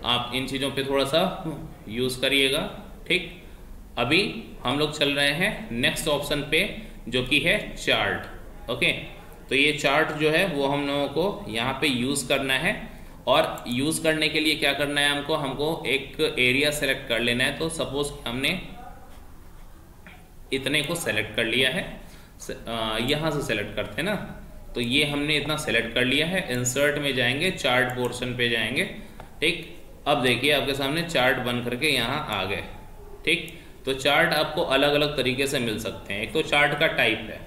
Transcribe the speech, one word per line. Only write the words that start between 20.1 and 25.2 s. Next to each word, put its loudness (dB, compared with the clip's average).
इतने 0
को -2
select -2
कर 2
लिया 2
है, -2
स-, -10
अ, -2
यहाँ 2
से -2
select -2
करते -4
हैं -2
ना, 0
तो -2
ये 4
हमने 0